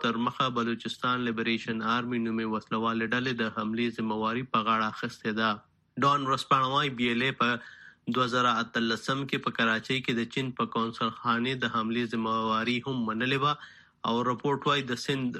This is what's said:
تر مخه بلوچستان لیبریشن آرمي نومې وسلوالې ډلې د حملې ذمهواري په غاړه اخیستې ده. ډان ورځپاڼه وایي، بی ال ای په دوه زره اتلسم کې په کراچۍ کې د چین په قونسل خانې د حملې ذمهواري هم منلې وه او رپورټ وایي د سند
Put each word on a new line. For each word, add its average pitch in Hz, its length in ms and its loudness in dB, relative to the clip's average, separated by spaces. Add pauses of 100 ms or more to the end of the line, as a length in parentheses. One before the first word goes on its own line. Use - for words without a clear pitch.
تر 117 240 0
مخه 123 200 0 (120)
بلوچستان 117 720 -2
لیبریشن 113 520 -2 (140)
آرمي 120 320 -2
نومې 113 260 -2
وسلوالې 113 640 -2
ډلې 123 260 0
د 113 160 0
حملې 113 400 -2
ذمهواري 110 560 0
په 117 160 2
غاړه 110 240 4
اخیستې - 480 -6
ده. 110 100 4 (540)
ډان 143 240 4
ورځپاڼه 131 460 2
وایي، 143 260 2
بی 120 140 4
ال 120 120 2
ای 135 140 0
په 120 100 4 (680)
دوه 127 160 4
زره 123 180 4 (100)
اتلسم 117 680 0
کې 139 160 0
په 120 120 -2
کراچۍ 113 480 2
کې 135 140 0
د 117 160 -2
چین 131 240 -2
په 117 160 0
قونسل 117 420 0
خانې 120 360 0 (100)
د 117 100 -2
حملې 117 300 0 (100)
ذمهواري 113 640 0 (100)
هم 135 120 -2 (100)
منلې 127 360 0
وه 147 100 4 (580)
او 117 160 2
رپورټ 139 420 0
وایي 143 220 2
د 117 120 -4
سند 131 360 -2